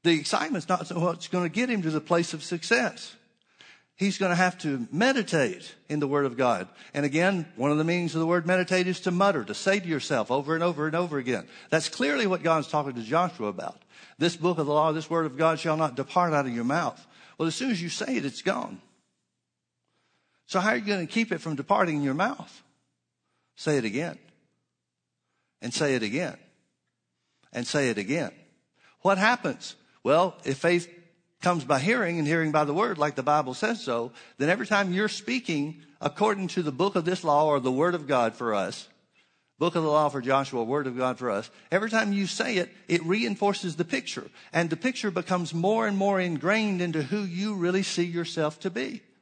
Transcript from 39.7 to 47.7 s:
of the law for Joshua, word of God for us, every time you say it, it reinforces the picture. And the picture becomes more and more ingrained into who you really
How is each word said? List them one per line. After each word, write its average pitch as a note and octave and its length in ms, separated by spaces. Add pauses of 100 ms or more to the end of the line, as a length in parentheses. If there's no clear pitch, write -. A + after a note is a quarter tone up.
of E3 80
the D#3 60
law D3+ 180
for C3+ 140
Joshua, C3+ 420
word C3+ 240
of B2 100
God B2+ 200
for B2 120
us, G#2 200 (200)
every G#3 200
time G#3+ 240
you G3 140
say A3 300
it, F3 160 (140)
it E3+ 160
reinforces G3 720
the E3 80
picture. - 460 (240)
And E3 160
the E3 80
picture B3 340
becomes F3 420
more G#3 320
and G3+ 120
more G3 220
ingrained F3+ 600
into D#3+ 220
who G3+ 200
you G3 320
really F3+ 280